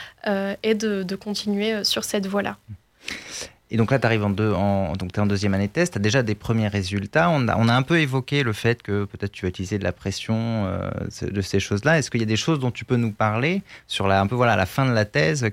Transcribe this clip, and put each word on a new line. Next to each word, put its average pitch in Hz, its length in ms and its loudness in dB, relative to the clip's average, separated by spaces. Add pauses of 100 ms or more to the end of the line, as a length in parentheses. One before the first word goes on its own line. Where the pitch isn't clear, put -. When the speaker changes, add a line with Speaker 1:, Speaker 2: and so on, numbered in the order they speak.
(280)
Speaker 1:
euh, 196 360 -2
et 220 120 2
de, 208 280 -2
de 185 120 -6
continuer, 208 580 -2
euh, 208 100 -4
sur 214 200 0
cette 202 240 -2
voie-là. 202 300 -2 (1120)
Speaker 2:
Et 113 60 0
donc 110 140 4
là, 135 80 4
t'arrives 110 260 2
en 101 60 2
deux, 107 200 2
en, 98 420 2
donc 92 180 -6
t'es 107 100 -2
en 104 60 2
deuxième 101 260 0
année 98 140 0
de 101 40 -4
thèse, 175 200 0
t'as - 80 -4
déjà 113 240 2
des 107 100 -2
premiers 113 360 0
résultats. 101 600 0
On 139 180 2
a, 92 80 2
on 113 120 4
a 117 80 6
un 131 80 4
peu 170 160 2
évoqué 139 420 0
le 120 100 0
fait 117 300 0
que 101 240 -2
peut-être - 260 -8
tu - 120 -12
vas 92 60 0
utiliser 95 280 -4
de 95 60 -4
la 92 80 0
pression, - 440 -4 (300)
euh, 92 240 -4 (220)
ce, - 140 -10
de 98 160 -2
ces 98 180 0
choses-là. 143 400 2
Est-ce 131 100 -4
qu'il 120 100 -2
y 113 40 0
a - 20 0
des 110 100 0
choses 160 220 0
dont 127 140 -2
tu - 120 -10
peux 127 120 0
nous 117 160 0
parler 117 500 0 (260)
sur - 200 -2
la, 98 140 6
un 98 40 4
peu, 101 80 -2
voilà, 120 220 4
la 95 100 4
fin 135 220 0
de 127 40 2
la 110 140 2
thèse ? 147 460 0